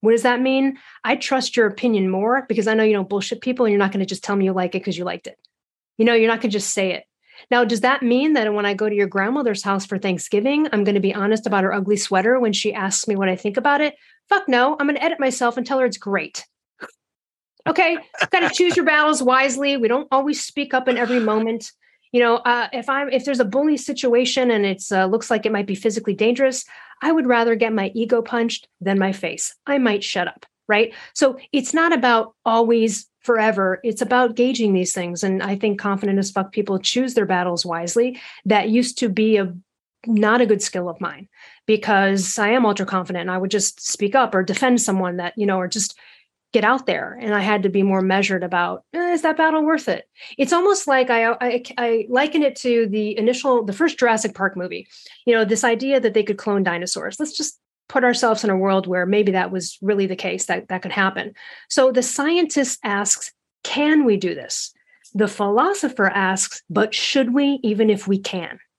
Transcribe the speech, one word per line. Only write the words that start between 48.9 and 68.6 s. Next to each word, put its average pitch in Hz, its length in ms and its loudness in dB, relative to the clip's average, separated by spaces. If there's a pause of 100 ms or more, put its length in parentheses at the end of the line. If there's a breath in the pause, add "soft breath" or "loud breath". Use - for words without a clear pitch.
eh, 349 180 -2
is 330 80 -2
that 320 160 0
battle 320 260 2
worth 311 260 0
it? - 200 -4 (300 loud breath)
It's 269 160 0
almost 381 320 2
like 262 240 2
I, 226 220 2 (100)
I, 247 200 -2 (140)
I 233 320 -2
liken 302 340 0
it 269 140 0
to 233 300 0
the 208 320 -4
initial, 247 460 0
the 196 100 -6
first 320 240 0
Jurassic 226 360 0
Park 190 220 -2
movie, 180 300 -8 (400 loud breath)
you 240 80 4
know, 226 100 4
this 214 200 0
idea 254 360 2
that 208 140 0
they 214 80 2
could 202 160 -2
clone 202 240 0
dinosaurs. 180 580 -4
Let's 302 160 -8
just - 240 -8 (300)
put 254 140 0
ourselves 240 400 2
in 208 60 2
a 190 60 2
world 190 300 2
where 180 200 -2
maybe 196 260 2
that 185 180 0
was 185 320 -8
really 202 240 0
the 190 100 -6
case, 190 300 -6
that, 180 220 -4
that 185 140 -6
could 185 100 -10
happen. 196 420 -2 (360 loud breath)
So 262 200 4
the 254 120 2
scientist 294 800 0
asks, 208 480 -2 (320)
"Can 302 400 2
we 214 140 4
do 180 160 -2
this?" - 380 -10 (420 soft breath)
The 208 140 2
philosopher 226 800 0
asks, 190 600 -2
"But 202 260 0
should 254 400 0
we, 277 280 2
even 214 260 2
if 202 180 0
we 196 120 2
can?" 190 400 -10 (200)